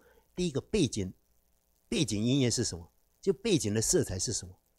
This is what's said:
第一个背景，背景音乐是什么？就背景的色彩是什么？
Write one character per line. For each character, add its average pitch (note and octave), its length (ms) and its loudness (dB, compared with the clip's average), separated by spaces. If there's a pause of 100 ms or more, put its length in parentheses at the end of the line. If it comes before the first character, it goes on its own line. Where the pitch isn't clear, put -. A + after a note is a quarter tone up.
(360)
第 F3+ 100 -2
一 E3+ 60 -2
个 C3 80 -4
背 F#3+ 260 0
景， G2 280 -4 (760)
背 G#3+ 160 0
景 G#2+ 180 0
音 B2+ 200 2
乐 B2 100 4
是 A2 140 0
什 - 120 -6
么？ E2+ 140 -18 (300)
就 F#3+ 100 2
背 G3 260 0
景 G#2 160 0
的 A2 80 2
色 D3+ 220 2
彩 F#2+ 160 -4
是 G#2 140 -4
什 - 120 -6
么？ F2+ 80 -18 (260)